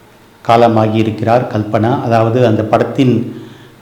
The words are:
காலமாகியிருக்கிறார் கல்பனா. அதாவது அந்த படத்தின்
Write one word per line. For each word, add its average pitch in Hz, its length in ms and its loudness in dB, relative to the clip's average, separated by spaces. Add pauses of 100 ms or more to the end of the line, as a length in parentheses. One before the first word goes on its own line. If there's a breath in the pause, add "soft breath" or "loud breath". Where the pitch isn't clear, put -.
(460)
காலமாகியிருக்கிறார் 110 1000 2
கல்பனா. 110 560 -2
அதாவது 117 440 0
அந்த 110 160 0
படத்தின் 117 800 -2 (400 loud breath)